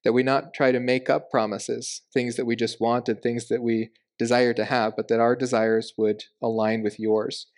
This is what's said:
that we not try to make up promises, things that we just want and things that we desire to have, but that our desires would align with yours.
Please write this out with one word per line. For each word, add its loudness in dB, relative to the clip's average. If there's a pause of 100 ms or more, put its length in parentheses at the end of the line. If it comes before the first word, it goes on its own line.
that 2
we 4
not 0
try 2
to 0
make 0
up 0
promises, -4 (120)
things -2
that -4
we 0
just -4
want 0
and -2
things -4
that -2
we -2 (280)
desire 2
to -2
have, 0
but -4
that 2
our 4
desires 0
would 0 (160)
align 0
with -4
yours. 0 (100)